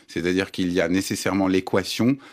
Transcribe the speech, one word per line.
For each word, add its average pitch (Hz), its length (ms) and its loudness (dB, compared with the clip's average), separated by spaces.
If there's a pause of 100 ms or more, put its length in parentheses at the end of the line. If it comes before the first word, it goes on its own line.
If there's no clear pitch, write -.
C'est-à-dire 92 440 0
qu'il 90 220 -2
y 90 80 2
a 85 80 2
nécessairement 95 600 0
l'équation 98 680 0 (160)